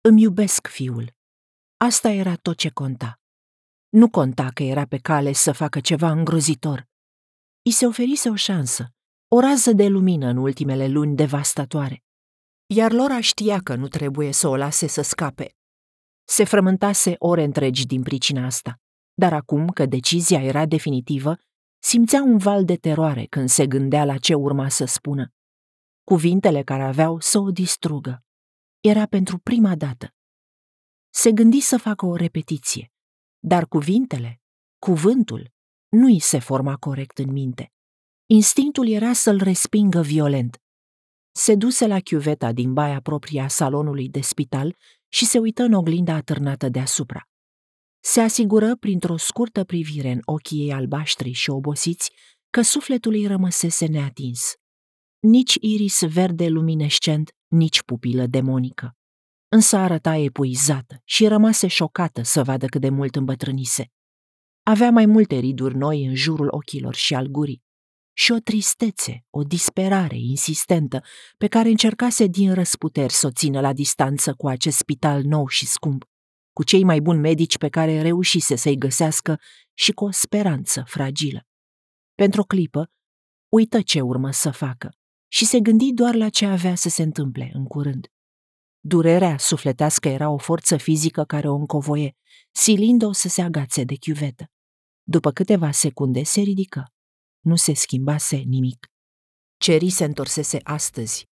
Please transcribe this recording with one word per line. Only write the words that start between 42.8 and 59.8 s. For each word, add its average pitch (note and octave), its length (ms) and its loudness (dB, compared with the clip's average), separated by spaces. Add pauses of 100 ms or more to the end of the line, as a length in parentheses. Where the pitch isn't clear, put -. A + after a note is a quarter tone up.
proprie D3 400 -6
a C3+ 80 -4
salonului C#3 600 -2
de C3+ 120 -6
spital C#3+ 560 -4 (320)
și - 160 -2
se A#3+ 140 2
uită A3+ 240 0
în A#3+ 100 4
oglinda E3+ 420 0
atârnată C#3 540 -4
deasupra. B2+ 600 -6 (720)
Se - 200 0
asigură A3 560 2
printr-o F3+ 400 -4
scurtă A3+ 480 -4
privire D3+ 460 -6
în B2 140 -4
ochii D3+ 360 -6
ei C#3+ 120 -4
albaștri C3+ 600 -4
și - 180 -4
obosiți D3 640 -4 (380)
că A#3+ 120 0
sufletul A#3+ 500 0
îi G#3 140 0
rămăsese F3+ 600 0
neatins. C#3 680 -4 (640)
Nici A#3+ 420 6
iris G#3+ 420 0
verde E3+ 460 0
luminescent, D#3 840 0 (120)
nici E3 360 2
pupilă B2 440 -4
demonică. B2+ 680 -4 (520)
Însă A3 280 4
arăta E3+ 400 0